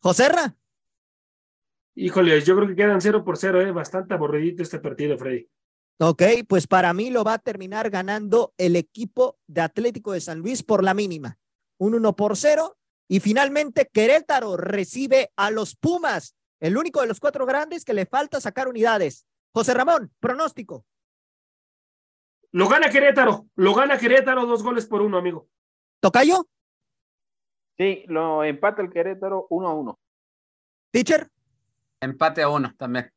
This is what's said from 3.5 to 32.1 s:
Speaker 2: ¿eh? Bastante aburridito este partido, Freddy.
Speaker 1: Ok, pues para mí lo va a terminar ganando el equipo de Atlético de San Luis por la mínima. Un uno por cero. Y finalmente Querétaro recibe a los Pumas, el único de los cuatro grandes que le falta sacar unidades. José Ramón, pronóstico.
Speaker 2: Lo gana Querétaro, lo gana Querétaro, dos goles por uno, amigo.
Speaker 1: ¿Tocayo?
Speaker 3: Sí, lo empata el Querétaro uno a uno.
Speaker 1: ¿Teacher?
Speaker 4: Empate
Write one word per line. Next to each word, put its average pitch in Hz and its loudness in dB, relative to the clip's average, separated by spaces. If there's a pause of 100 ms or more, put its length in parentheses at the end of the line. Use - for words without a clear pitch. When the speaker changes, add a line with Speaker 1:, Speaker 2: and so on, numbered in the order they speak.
Speaker 2:
¿eh? 190 0
Bastante 185 -6
aburridito 156 -2
este 160 -10
partido, 147 -6
Freddy. 127 -8 (500)
Speaker 1:
Ok, 165 2 (240)
pues 190 0
para 180 2
mí 220 -6
lo 240 0
va 220 0
a 226 -2
terminar 208 -8
ganando 202 -2
el 175 2
equipo 226 -4 (120)
de 165 -2
Atlético 214 -4
de 175 -4
San 160 -10
Luis 220 -6
por 196 2
la 190 2
mínima. 170 -6 (380)
Un 214 0
uno 220 2
por 208 -2
cero. 302 0 (300)
Y 190 2
finalmente 277 0
Querétaro 240 2
recibe 247 -2
a 202 0
los 220 -6
Pumas, 320 -4 (240)
el 175 0
único 311 -2
de 247 0
los 214 -6
cuatro 285 -2
grandes 302 -4
que 233 -4
le 190 -2
falta 285 -4
sacar 254 -6
unidades. 220 -2 (260)
José 240 0
Ramón, 262 0
pronóstico. 247 -6 (1700)
Speaker 2:
Lo 180 2
gana 302 4
Querétaro, 269 4
lo 190 4
gana 277 2
Querétaro, 254 2
dos 233 -2
goles 226 -4
por 202 -2
uno, 202 0
amigo. 175 -6 (520)
Speaker 1:
¿Tocayo? 294 4 (1300)
Speaker 3:
Sí, 190 -2
lo 160 -2
empata 196 -2
el 180 -6
Querétaro 190 -4
uno 180 -4
a 165 -2
uno. 135 -8 (920)
Speaker 1:
¿Teacher? 311 0 (720)
Speaker 4:
Empate 156 -2